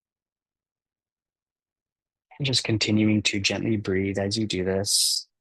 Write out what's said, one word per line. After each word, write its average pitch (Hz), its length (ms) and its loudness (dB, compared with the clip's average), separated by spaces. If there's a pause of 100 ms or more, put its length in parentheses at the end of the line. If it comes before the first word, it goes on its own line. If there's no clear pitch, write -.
(2500)
And 147 80 -6
just 131 180 0
continuing 107 600 2
to - 160 -2
gently 101 380 -2
breathe 98 420 -2
as 101 180 -2
you 110 100 0
do 92 180 -2
this. - 640 0 (140)